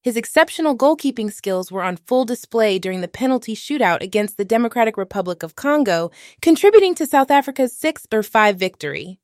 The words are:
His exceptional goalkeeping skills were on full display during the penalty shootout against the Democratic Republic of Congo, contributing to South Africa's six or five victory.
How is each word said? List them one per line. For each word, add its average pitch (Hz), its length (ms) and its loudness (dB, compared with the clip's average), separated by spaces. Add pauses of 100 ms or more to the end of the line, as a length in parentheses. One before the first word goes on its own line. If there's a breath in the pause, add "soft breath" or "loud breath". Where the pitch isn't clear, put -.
His 233 160 -2
exceptional 311 600 0
goalkeeping 262 560 0
skills 185 380 -6
were 185 120 -6
on 180 140 -4
full 254 280 0
display 220 540 -2
during 185 240 -6
the 175 60 -6
penalty 247 460 -2
shootout 208 480 0
against 208 340 -4
the 202 80 -2
Democratic 226 520 0
Republic 185 460 -6
of 165 120 -12
Congo, 202 560 0 (300 loud breath)
contributing 381 540 4
to 311 120 -4
South 269 240 2
Africa's 269 460 0
six - 340 -4
or 214 120 0
five 208 340 2
victory. 180 680 -8